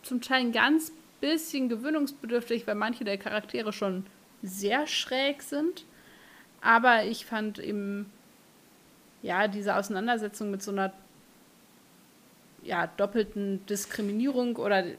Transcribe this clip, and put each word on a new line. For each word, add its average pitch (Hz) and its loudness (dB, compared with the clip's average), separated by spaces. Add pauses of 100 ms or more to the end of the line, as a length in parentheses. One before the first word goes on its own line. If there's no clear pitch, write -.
zum 247 -2
Teil 262 2
ein 240 2
ganz 269 4 (300)
bisschen 285 0
gewöhnungsbedürftig, 240 -2
weil 214 0
manche 220 -2
der 202 0
Charaktere 214 -4
schon 190 -2 (360)
sehr 202 -2
schräg 277 0
sind. 302 -4 (760)
Aber 233 6
ich 226 -4
fand 214 -4
eben, 202 -4 (1080)
ja, 196 2
diese 202 0
Auseinandersetzung 208 -2
mit 196 -6
so 202 -6
einer, 190 0 (1700)
ja, 170 -2
doppelten 202 -2
Diskriminierung 226 0
oder 196 2 (160)